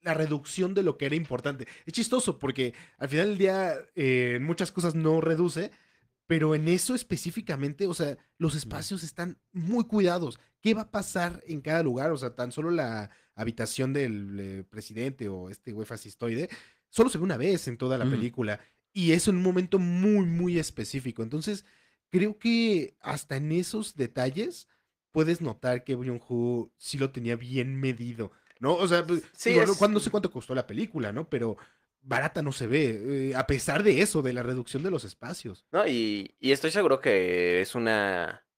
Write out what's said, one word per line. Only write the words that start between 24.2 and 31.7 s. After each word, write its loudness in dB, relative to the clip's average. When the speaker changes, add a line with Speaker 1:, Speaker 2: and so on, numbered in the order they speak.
Speaker 1:
puedes 2
notar -2
que -2
Bong -4
Joon-ho -2
sí -8
lo 0
tenía -4
bien -4
medido, -4
¿no? 4
O 2
sea, 4
pues, 0
Speaker 3:
Sí, 0
Speaker 1:
digo, 8
no, 2
Speaker 3:
es 2
Speaker 1:
cuan-, 6
no 6
sé -2
cuánto 0
costó -8
la -2
película, -4
¿no? -6
Pero -2